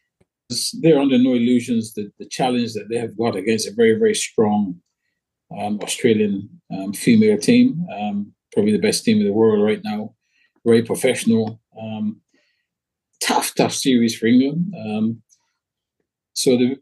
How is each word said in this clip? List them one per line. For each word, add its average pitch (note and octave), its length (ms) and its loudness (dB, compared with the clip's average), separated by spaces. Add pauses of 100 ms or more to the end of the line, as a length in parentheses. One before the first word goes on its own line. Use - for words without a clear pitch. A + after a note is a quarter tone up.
(800)
They're D#3 180 4
under C3+ 200 2
no B2+ 160 2
illusions A#2 600 0
that G#2 240 -10
the G2+ 80 -16
challenge B2 460 -4
that G#2 160 -10
they A#2 80 -6
have A2+ 200 -8
got A2 200 0
against G2 320 -2
a G2+ 40 -12
very, A#2 260 4
very A3 160 2
strong, - 640 -2 (760)
um, G#2 260 -6
Australian, G#2 640 0 (240)
um, F#2+ 220 -8
female G#2+ 440 4
team, C3 540 2
um, D3 400 -6 (200)
probably G#2+ 200 2
the G2+ 60 2
best F#2+ 260 -2
team G#2+ 140 2
in G#2 80 2
the G2+ 60 0
world G#2+ 300 4
right G#2 220 0
now, G#2+ 300 -8 (500)
very A#2 180 4
professional, A2+ 760 -2 (200)
um, G#2+ 400 -8 (1040)
tough, - 320 -2
tough A#2 180 0
series A#2 440 0
for A2 100 -4
England. D3 500 2
Um, A2 460 -4 (1120)
so B2+ 240 2
the, B2+ 260 0